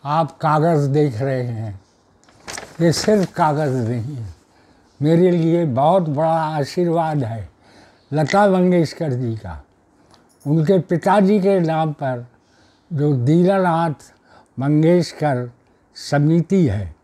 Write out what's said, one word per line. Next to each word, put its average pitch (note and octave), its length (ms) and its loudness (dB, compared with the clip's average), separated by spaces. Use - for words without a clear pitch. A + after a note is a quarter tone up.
आप D3+ 320 -2
कागज़ D3+ 520 2
देख C#3 320 0
रहे C3+ 220 -4
हैं, A2 380 -8
ये E3 100 4
सिर्फ G3+ 420 0
कागज़ C#3+ 560 0
नहीं B2 260 -6
है, G#2+ 200 -12
मेरे E3+ 300 4
लिए E3+ 340 0
बहुत D#3 440 2
बड़ा D#3 240 0
आशीर्वाद D#3+ 920 -2
है A2 260 -8
लता G3 360 2
मंगेशकर F3+ 640 0
जी B2 220 -4
का। F2 300 -14
उनके D#3+ 320 2
पिताजी F#3+ 600 2
के G3 200 2
नाम D#3+ 320 0
पर B2+ 360 -8
जो D3 240 0
दीनानाथ E3+ 960 0
मंगेशकर D3+ 920 0
समिति D#3+ 720 2
है F#2+ 360 -4